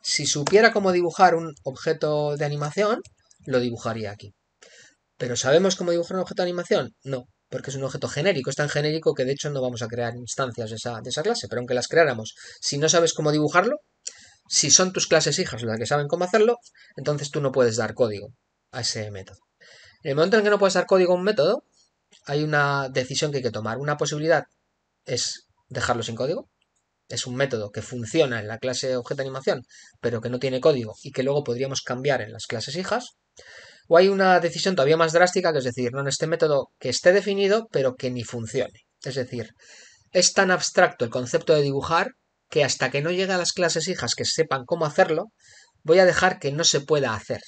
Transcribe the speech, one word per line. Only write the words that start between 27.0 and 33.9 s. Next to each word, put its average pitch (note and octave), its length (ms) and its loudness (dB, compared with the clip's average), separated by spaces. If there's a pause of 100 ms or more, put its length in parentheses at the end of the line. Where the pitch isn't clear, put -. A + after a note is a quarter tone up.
Es - 160 -8
un B2 100 -8
método A#2+ 360 -4
que A2 100 -8
funciona B2 580 -2
en G#2 80 -10
la A2 100 -8
clase B2+ 400 -4
objeto C3+ 240 -6
animación, C3+ 420 -4 (380)
pero A#2 200 -4
que A#2 80 -6
no B2 100 -6
tiene C3 200 -2
código B2+ 420 0
y C3+ 100 -16
que C3 120 -4
luego C#3+ 200 0
podríamos B2+ 380 -4
cambiar C3 400 -4
en A2 120 -12
las A2 120 -14
clases B2 300 -8
hijas. G3+ 400 -6 (720)
O E3 80 6